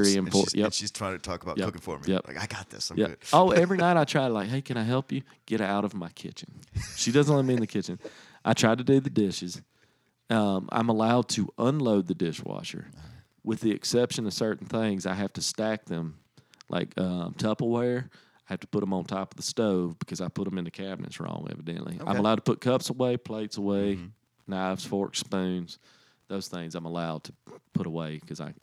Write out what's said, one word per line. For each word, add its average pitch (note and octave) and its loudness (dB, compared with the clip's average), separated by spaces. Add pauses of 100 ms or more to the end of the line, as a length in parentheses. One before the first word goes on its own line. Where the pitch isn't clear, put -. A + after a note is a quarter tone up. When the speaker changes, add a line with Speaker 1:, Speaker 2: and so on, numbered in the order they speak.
Speaker 1:
scrubs, G2 6
and F#2+ 2
Speaker 2:
important. F#2+ 6
Speaker 1:
she's, - -2
and G#2 2
Speaker 2:
Yep. F#2+ 0
Speaker 1:
she's G2+ -4
trying F#2+ -4
to F2 -8
talk F2 -6
about E2+ -4
Speaker 2:
Yep. F#2+ 0
Speaker 1:
cooking F2 -6
for E2 -8
me. C#2+ -10
Speaker 2:
Yep. F#2+ 0
Speaker 1:
Like, C2 -10
"I G#2 -4
got - -10
this. - -10
I'm - -4
Speaker 2:
Yep. G#2+ 2
Speaker 1:
good." - -8 (160)
Speaker 2:
Oh, F3+ 8
Speaker 1:
<laughs> E3+ 6
Speaker 2:
every F#3 2
night F3 6
I D3+ 6
try, C3+ 0
like, G#2+ 0
"Hey, C3+ -2
can B2+ -4
I A2+ 0
help B2+ 0
you? C3+ -4 (240)
Get A2 0
out G2+ 2
of G#2 -4
my F2 -8
kitchen." - -14 (480)
She - 0
doesn't C#3+ 6
let C3+ 4
me B2+ 4
in A#2+ 2
the G#2+ 0
kitchen. F#2 -4 (480)
I - 4
try A#2 6
to B2+ -4
do C3+ 6
the C3+ -2
dishes. F2+ -2 (680)
Um, G2+ 2
I'm A2+ 2
allowed A2+ 4
to - 0
unload A#2 2
the F2+ 0
dishwasher. - -6
Speaker 1:
Uh-huh. - -18 (360)
Speaker 2:
With A2 -2
the A2 2
exception A#2+ 0
of G2 -2
certain A2 -2
things, G#2 -2
I F#2 -2
have G2 -4
to - -6
stack A2 -2
them, E2 -6 (540)
like, - -2
um, F2+ -2
Tupperware. A#2+ 0 (440)
I G2 -4
have F2+ -8
to - -16
put G#2 0
'em F#2+ 0
on F2+ 0
top F#2+ -4
of - -20
the - -12
stove F#2 2
because F2+ -8
I E2+ -4
put G2 -4
'em F#2 -4
in F2+ -4
the E2+ -8
cabinets F#2 -10
wrong, E2 -6
evidently. E2 -8
I'm - -6
Speaker 1:
Okay. G2 2
Speaker 2:
allowed G#2+ 6
to G#2+ -2
put - 2
cups B2+ 2
away, B2 0
plates G#2+ -8
away, G2+ 2
Speaker 1:
Mm-hmm. F2 -10 (420)
Speaker 2:
knives, F#2 -2
forks, - -2
spoons. F#2 -4 (520)
Those F#2+ -6
things E2+ -10
I'm E2+ -8
allowed E2 -4
to - -16 (400)
put F#2+ 2
away D#2 -4
'cause D#2 -10
I D2+ -10